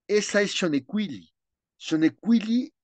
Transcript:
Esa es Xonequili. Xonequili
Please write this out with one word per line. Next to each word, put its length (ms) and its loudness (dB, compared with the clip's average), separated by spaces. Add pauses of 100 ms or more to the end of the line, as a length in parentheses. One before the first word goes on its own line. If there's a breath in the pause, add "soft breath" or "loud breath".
Esa 360 2
es 100 -2
Xonequili. 800 -4 (440)
Xonequili 1080 0